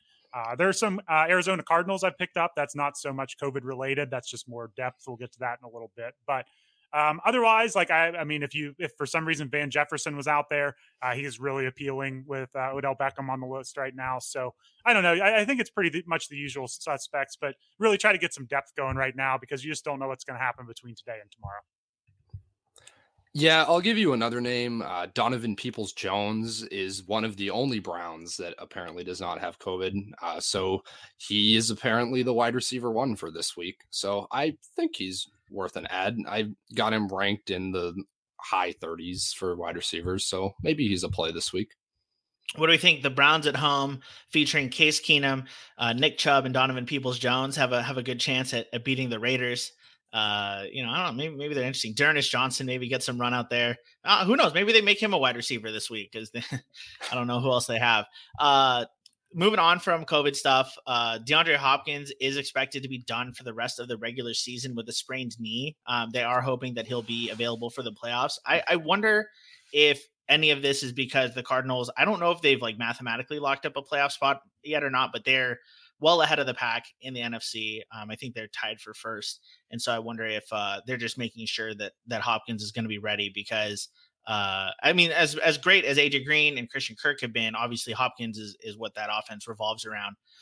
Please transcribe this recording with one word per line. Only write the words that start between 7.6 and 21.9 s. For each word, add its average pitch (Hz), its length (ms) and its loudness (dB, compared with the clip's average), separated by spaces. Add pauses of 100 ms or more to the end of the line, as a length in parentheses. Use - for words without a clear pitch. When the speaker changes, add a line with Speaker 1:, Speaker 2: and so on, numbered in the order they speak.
Speaker 1:
like, 175 160 4
I, 165 180 6
I 170 160 -4
mean, 147 180 -2
if 143 120 -4
you, 147 240 -6
if 165 180 -4
for 143 80 -4
some 160 240 0
reason 151 220 -2
Van 147 180 0
Jefferson 147 480 0
was 139 100 -8
out 147 220 2
there, 143 260 0 (280)
uh, 127 100 0
he 135 120 -6
is 120 140 -10
really 135 280 -2
appealing 135 600 -6
with, 135 300 -6
uh, 131 160 -2
Odell 135 220 -2
Beckham 135 340 -2
on 131 120 -4
the 127 60 -8
list 131 300 -10
right 135 180 -6
now. 131 240 -4
So 127 360 -6 (320)
I 233 80 8
don't 202 80 6
know. 175 100 8
I, 202 280 6
I 208 40 4
think 247 160 2
it's - 80 -2
pretty 175 220 2
th-, 165 160 -4
much 165 220 -2
the 143 80 -16
usual 139 300 -8
suspects, 139 720 -6
but 139 180 -6 (220)
really 208 200 4
try 214 140 4
to 185 60 -2
get 165 140 -2
some 131 140 -12
depth 139 280 -4
going 135 220 -2
right 131 180 -2
now 135 220 0
because 127 260 -8
you 151 80 -8
just 151 140 -8
don't 143 140 -4
know 135 100 -6
what's 131 160 -10
gonna 127 140 -10
happen 127 260 -4
between 117 300 -16
today 113 260 -12
and 104 100 -20
tomorrow. 101 300 -12 (1700)